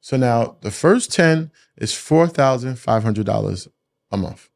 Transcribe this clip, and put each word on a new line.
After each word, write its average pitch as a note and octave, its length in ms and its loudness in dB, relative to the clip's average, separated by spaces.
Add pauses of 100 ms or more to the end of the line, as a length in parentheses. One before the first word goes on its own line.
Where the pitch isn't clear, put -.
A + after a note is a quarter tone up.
So - 160 -4
now A#2 440 0
the G#2+ 80 -8
first G3 420 0
ten D#3+ 400 2 (260)
is - 160 -6
four D#3+ 340 2
thousand C3 480 0
five A#2 260 0
hundred G#2+ 240 -2
dollars G2+ 440 -4 (420)
a G2+ 60 -4
month. E2+ 380 -8